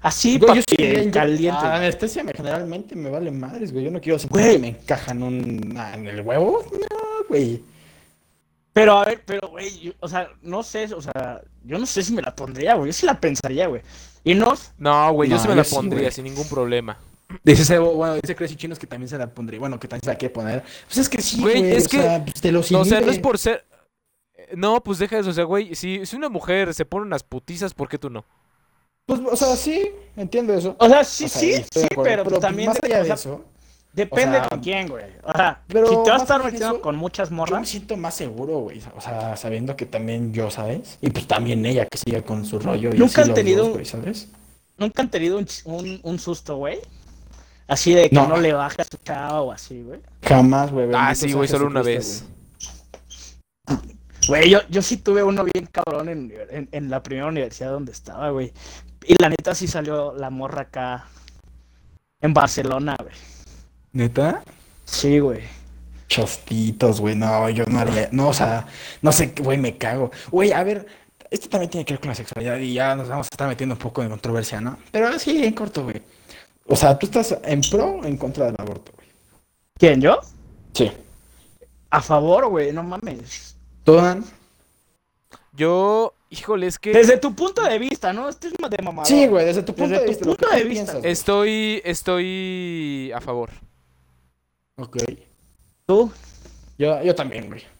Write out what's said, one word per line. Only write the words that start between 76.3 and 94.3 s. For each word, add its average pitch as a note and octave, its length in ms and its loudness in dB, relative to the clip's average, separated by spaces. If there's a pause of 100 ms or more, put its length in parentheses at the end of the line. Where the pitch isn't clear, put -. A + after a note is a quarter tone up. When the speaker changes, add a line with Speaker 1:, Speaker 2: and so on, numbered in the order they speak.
Speaker 2:
O - 80 4
sea, C#3 240 6
¿tú G3+ 80 -4
estás A3+ 280 0 (100)
en C#3+ 160 0
pro - 240 2
o F#4+ 200 -4
en C#3+ 120 -4
contra C3+ 280 -4
del A2+ 140 -2
aborto, G2+ 360 -12
güey? - 120 -20 (680)
Speaker 1:
¿Quién, C#3+ 260 8
yo? F3+ 180 6 (540)
Speaker 2:
Sí. A2+ 180 2 (1000)
Speaker 1:
A D3+ 120 2
favor, E3+ 460 4
güey, D3+ 240 0
no E3 120 -6
mames. F3 720 -12 (280)
Speaker 2:
¿Tú, D#3 120 8
Dan? F3+ 280 4 (1300)
Speaker 3:
Yo, F#3+ 600 2 (160)
híjole, F#3 380 -4
es E3+ 120 -6
que G#3+ 120 -4
Speaker 1:
Desde A#3 260 10
tu B3+ 180 -4
punto F#4+ 280 -2
de A#3 160 2
vista, A3+ 340 -4
¿no? B3+ 160 -6
Este - 180 -14
es D#4+ 60 -8
de A#3 300 -6
mamador. D#3+ 240 -6
Speaker 2:
Sí, C#4 200 8
güey, F3+ 180 4
desde F3 180 0
tu G#3 120 -6
punto C#4+ 240 0
Speaker 1:
Desde B3 60 2
Speaker 2:
de - 0 -
Speaker 1:
tu G#3+ 60 2
Speaker 2:
vista, - 140 -4
lo F4 100 2
que - 100 0
Speaker 1:
punto A4 60 2
Speaker 2:
tú D#4+ 60 4
Speaker 1:
de A3+ 60 2
vista. A#3+ 100 -2 (120)
Speaker 2:
piensas, D3 160 -6
güey. E3+ 100 0
Speaker 3:
Estoy, G#3+ 720 0
estoy F3 1300 -4
a A#2+ 60 -8
favor. A#2+ 280 -6 (1300)